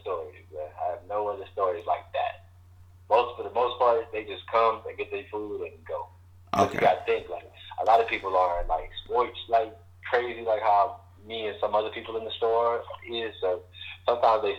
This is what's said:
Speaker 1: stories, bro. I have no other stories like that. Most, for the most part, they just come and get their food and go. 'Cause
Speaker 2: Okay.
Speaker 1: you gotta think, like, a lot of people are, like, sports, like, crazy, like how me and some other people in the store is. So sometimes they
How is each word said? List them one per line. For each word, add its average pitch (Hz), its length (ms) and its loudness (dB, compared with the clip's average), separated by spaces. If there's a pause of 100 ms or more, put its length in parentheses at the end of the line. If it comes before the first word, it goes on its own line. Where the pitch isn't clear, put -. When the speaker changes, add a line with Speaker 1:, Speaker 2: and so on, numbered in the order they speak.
Speaker 1:
stories, 90 340 -6 (160)
bro. 76 100 -10 (220)
I 87 80 -2
have 87 160 -8
no 104 200 -2
other 98 260 -4
stories 90 320 0
like - 280 -4
that. - 320 -4 (640)
Most, 120 300 2
for 113 60 -8
the 101 100 -8
most 123 240 0
part, 117 340 2
they 107 120 -6
just 98 280 -12
come 113 360 4
and 87 100 -10
get 101 140 -6
their 98 200 -6
food 104 300 -6
and - 240 -12
go. - 220 -8 (460)
'Cause - 140 6
Speaker 2:
Okay. - 80 -8
Speaker 1:
you - 60 -2
gotta - 240 6
think, - 240 0
like, - 220 -12 (280)
a 87 60 -2
lot 113 160 8
of 113 60 0
people 98 280 -4
are, 87 300 2
like, - 240 -2 (160)
sports, 117 320 0 (100)
like, 113 300 0 (320)
crazy, 120 320 -2
like 110 220 0
how 101 380 4 (260)
me 113 200 -6
and 98 140 -6
some 104 140 0
other 107 160 0
people 113 260 -8
in 113 80 -6
the 107 60 -8
store 117 520 2 (240)
is. 117 320 -6
So - 220 -2 (460)
sometimes 117 340 4
they 101 180 0